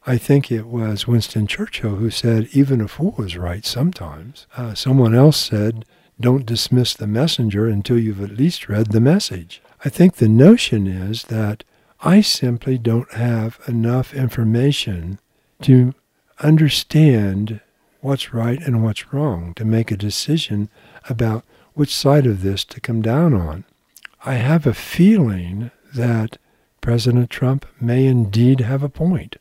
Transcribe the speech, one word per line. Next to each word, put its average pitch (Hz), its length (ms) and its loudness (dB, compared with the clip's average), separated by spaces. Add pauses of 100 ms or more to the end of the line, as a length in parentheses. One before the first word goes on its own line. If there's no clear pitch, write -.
I 127 120 0
think 143 340 0
it 110 160 -4
was 113 400 -4
Winston 110 400 0
Churchill - 480 -6
who 110 140 -2
said, 113 420 -2
"Even 135 300 2
a 101 80 -4
fool - 300 -4
is 90 180 -8
right 90 280 -8
sometimes." 95 800 -8 (100)
Uh, 117 160 -8
someone 127 420 2
else 143 220 6
said, 110 480 -4 (340)
"Don't 123 260 0
dismiss 120 480 0
the 110 140 -8
messenger 110 640 0
until 107 280 0
you've 110 240 -2
at 101 140 -10
least 147 320 -2
read 110 200 0
the 110 120 2
message." 117 640 0 (240)
I - 20 -2
think 180 280 4
the 113 120 2
notion 117 600 6
is 95 360 -6
that 110 400 -6 (380)
I 180 180 6
simply 131 580 0
don't 117 360 -2
have 117 520 -2
enough 120 480 -2
information 113 1040 -2 (420)
to 127 320 6 (460)
understand 127 1200 2 (400)
what's 135 320 -6
right 117 280 -2
and 123 220 -2
what's - 300 -6
wrong, 95 400 -4
to 113 100 -10
make 113 260 0
a 110 60 -2
decision 104 720 -4 (400)
about 113 380 -4 (280)
which 147 220 -2
side 143 300 2
of 101 160 0
this 98 240 -4
to - 160 -18
come 113 200 -4
down 135 320 2
on. 85 300 -4 (600)
I 131 80 -4
have 139 340 0
a 113 60 0
feeling 117 1000 0 (220)
that 117 440 -2 (440)
President 120 480 0
Trump 135 360 -2 (140)
may 123 260 2
indeed 120 540 4
have 131 240 -2
a 143 60 -4
point 156 520 -4